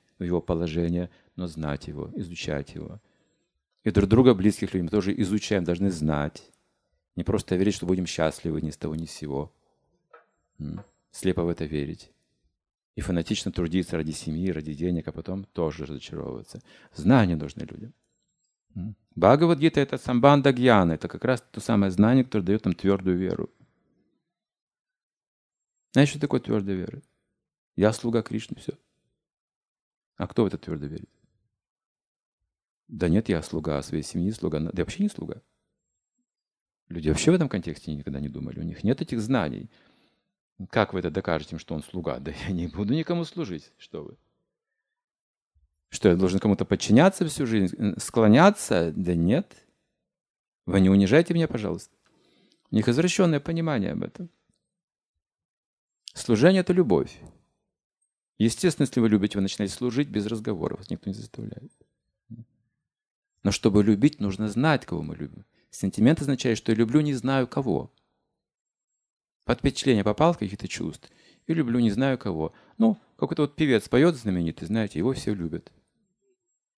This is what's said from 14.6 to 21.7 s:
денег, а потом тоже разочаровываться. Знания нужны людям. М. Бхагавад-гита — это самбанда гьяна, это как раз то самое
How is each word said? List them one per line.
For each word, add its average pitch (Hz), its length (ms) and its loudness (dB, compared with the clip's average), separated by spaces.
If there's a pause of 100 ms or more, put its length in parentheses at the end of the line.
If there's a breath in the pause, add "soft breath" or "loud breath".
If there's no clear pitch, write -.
денег, 82 340 -4
а 76 40 -8
потом 92 320 -10
тоже 78 420 -6
разочаровываться. 67 760 -12 (340 soft breath)
Знания 95 420 4
нужны 76 260 -10
людям. - 320 -16 (840)
М. 98 200 -10 (200)
Бхагавад-гита — 151 640 4
это 135 160 -4
самбанда 135 540 6
гьяна, 113 400 6
это - 160 -6
как - 160 -8
раз 120 180 0 (100)
то 107 80 -12
самое 101 320 2